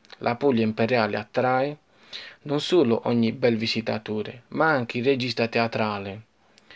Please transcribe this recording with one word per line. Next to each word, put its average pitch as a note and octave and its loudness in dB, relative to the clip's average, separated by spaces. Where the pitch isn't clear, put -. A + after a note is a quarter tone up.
la A#2 -2
Puglia A#2+ 2
imperiale A2 0
attrae C3 -2
non D3 -2
solo C#3+ 4
ogni A#2 2
bel B2 2
visitatore, A2 -4
ma D3+ 2
anche B2+ -2
il A#2+ -2
regista B2 0
teatrale. G#2+ -2